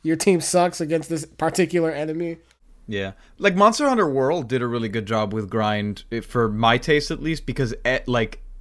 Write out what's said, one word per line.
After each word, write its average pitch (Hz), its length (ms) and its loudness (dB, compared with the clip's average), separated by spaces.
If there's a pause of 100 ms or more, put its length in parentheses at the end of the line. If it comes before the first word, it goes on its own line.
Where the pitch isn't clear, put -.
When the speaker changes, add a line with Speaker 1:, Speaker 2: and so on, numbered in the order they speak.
Speaker 1:
your 160 140 0
team 175 260 4
sucks 175 400 2
against 160 260 -2
this 160 160 -4
particular 165 640 0
enemy. 160 460 -4 (500)
Speaker 2:
Yeah. 98 260 -4 (260)
Like, 190 180 2
Monster 226 320 6
Hunter 226 220 2
World 135 360 2
did 123 140 -2
a 123 60 0
really 117 240 -4
good 104 160 -4
job 107 260 -2
with 107 160 -4
grind, 104 640 -2
eh, 117 80 -4
for 113 300 -2
my 113 260 4
taste 143 340 0
at 151 120 -6
least, 156 240 -4
because, 123 260 -2 (140)
eh, 131 200 0
like, 120 360 -2 (180)